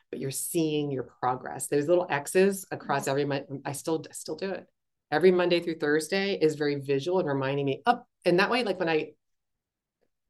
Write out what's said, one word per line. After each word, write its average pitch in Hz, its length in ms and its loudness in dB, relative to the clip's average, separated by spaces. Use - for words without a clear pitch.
but - 80 -8
you're 135 100 -4
seeing 151 640 -2
your 127 120 -4
progress. 127 640 -6
Those 143 200 0
little 175 220 4
X's 190 600 2
across 143 360 -4
every 139 180 0
month, 139 200 -4
I 147 60 -6
still, 160 360 -4
I - 60 -20
still - 220 -10
do 196 160 -6
it. - 160 -10
Every 160 220 6
Monday 175 280 4
through 165 200 -6
Thursday 160 600 0
is 156 160 2
very 143 200 0
visual 139 440 0
and 160 80 0
reminding 139 380 0
me 135 200 -2
up. - 220 0
And 175 140 4
that 196 100 4
way, 247 140 0
like, 196 160 -2
when 170 100 -2
I 156 240 0